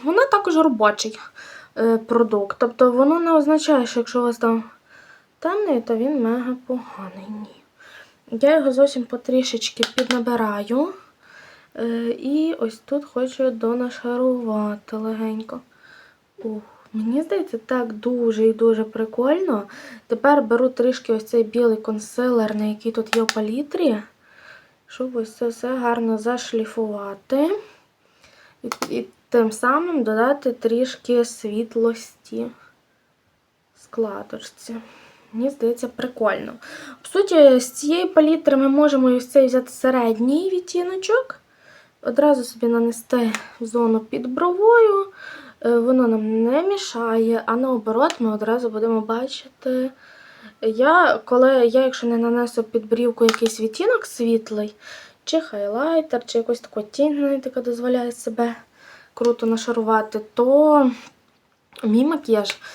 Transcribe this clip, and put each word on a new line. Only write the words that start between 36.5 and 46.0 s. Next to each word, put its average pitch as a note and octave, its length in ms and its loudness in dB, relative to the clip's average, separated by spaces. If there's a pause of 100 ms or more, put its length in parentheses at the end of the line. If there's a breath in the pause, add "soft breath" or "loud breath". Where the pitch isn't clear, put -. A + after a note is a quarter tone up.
В - 60 -20
суті, D#4 520 8
з B3+ 100 -8
цієї E4 360 -2
палітри D#4 500 4
ми C4+ 120 2
можемо C4+ 480 4
ось B3+ 120 -4
цей C4+ 180 6
взяти B3+ 240 0
середній B3+ 800 0
відтіночок, F#4+ 880 -2 (640 soft breath)
одразу C#4 420 2
собі A#3 220 -6
нанести A#3 640 0 (280 loud breath)
в A#3 60 -8
зону A3+ 340 2
під B3 260 -8
бровою. G4 800 4 (600 loud breath)
Е, A#3 120 4
воно B3 300 4